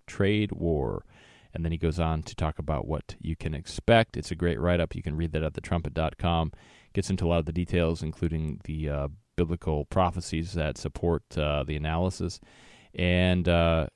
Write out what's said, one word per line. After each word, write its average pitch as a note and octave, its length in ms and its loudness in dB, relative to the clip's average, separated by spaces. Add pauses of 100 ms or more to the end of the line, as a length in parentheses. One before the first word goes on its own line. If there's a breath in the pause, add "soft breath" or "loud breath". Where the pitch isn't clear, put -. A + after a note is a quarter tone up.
trade G#2 440 2
war." C#2 540 0 (480 soft breath)
And E2 120 -4
then E2 60 0
he E2 80 -2
goes E2 220 0
on D#2+ 240 0
to - 100 -14
talk D2+ 240 -2
about D2 300 -2
what - 320 -6
you E2 160 -4
can D#2 180 -4
expect. - 640 2
It's - 160 -6
a - 20 -4
great E2+ 240 0
write-up. E2+ 380 0
You E2+ 80 -10
can D2+ 120 -4
read E2 160 -2
that D#2+ 120 -2
at D#2 100 -2
the - 60 -8
trumpet E2+ 340 -4
dot D#2+ 240 -2
com. E2 320 2 (420 soft breath)
Gets - 180 -2
into F2+ 160 0
a - 20 2
lot E2+ 100 4
of D#2+ 80 0
the E2 60 -4
details, E2+ 500 0
including D#2 640 -2
the, D#2 240 -4
uh, C#2+ 200 -2 (280)
biblical D#2+ 480 0
prophecies F2 680 0
that D2+ 240 -2
support, D#2+ 440 0 (160)
uh, D2 240 0
the D2+ 140 -4
analysis. E2+ 640 -2 (520 loud breath)
And, F2+ 560 4
uh, E2 480 4